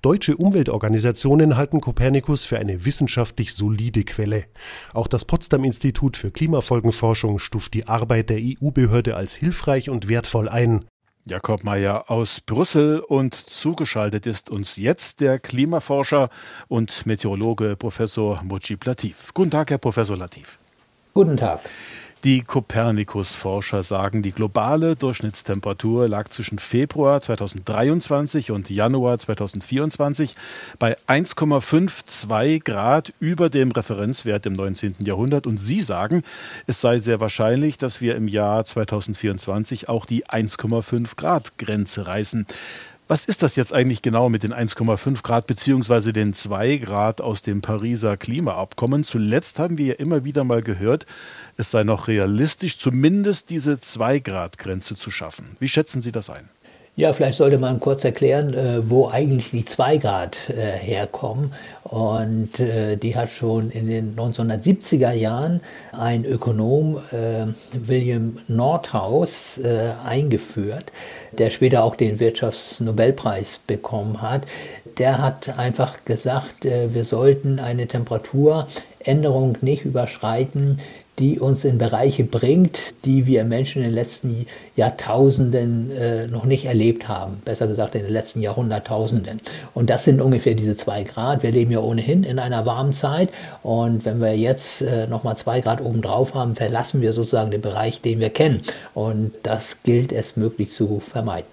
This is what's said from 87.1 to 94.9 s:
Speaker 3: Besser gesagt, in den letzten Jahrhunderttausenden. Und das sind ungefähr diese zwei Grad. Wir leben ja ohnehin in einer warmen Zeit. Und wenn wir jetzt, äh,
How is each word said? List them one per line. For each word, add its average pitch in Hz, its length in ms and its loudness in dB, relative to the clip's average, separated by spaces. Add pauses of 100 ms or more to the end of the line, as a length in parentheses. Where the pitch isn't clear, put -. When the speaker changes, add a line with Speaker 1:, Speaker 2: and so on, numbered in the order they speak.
Speaker 3:
Besser 110 240 -2
gesagt, 104 260 -2
in 110 80 -2
den 101 100 -4
letzten 113 280 -4
Jahrhunderttausenden. 110 1000 -2 (340)
Und 120 160 2
das 117 120 2
sind 139 180 6
ungefähr 127 340 4
diese 107 220 0
zwei 101 280 -4
Grad. 127 400 -2
Wir 113 80 2
leben 117 180 4
ja 117 80 2
ohnehin 113 460 2
in 131 160 -2
einer 120 260 -2
warmen 127 280 0
Zeit. 156 340 0 (340)
Und 113 420 0
wenn 113 160 0
wir 110 160 2
jetzt, 123 460 0
äh, 120 240 0